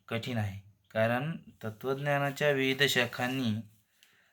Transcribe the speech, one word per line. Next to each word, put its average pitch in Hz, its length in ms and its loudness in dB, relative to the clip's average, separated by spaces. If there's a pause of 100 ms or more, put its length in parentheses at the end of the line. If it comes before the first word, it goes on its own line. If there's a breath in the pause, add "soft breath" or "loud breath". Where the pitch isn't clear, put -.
कठीण 117 300 -4
आहे, 98 220 -4 (300)
कारण 120 460 0 (280)
तत्त्वज्ञानाच्या 143 840 0
विविध 135 320 2
शाखांनी 127 720 0 (800 soft breath)